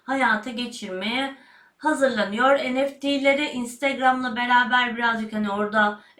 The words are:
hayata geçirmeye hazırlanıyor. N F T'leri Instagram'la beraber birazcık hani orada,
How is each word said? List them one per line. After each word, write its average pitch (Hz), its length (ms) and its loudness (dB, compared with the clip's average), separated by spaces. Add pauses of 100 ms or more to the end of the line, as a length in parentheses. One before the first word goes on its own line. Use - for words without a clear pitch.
hayata 247 460 0
geçirmeye 240 840 -6 (420)
hazırlanıyor. 254 840 2
N 262 280 0
F 269 120 -10
T'leri 277 460 2
Instagram'la 254 880 -2
beraber 247 640 2
birazcık 226 360 -2
hani 208 180 -2
orada, 208 480 0 (200)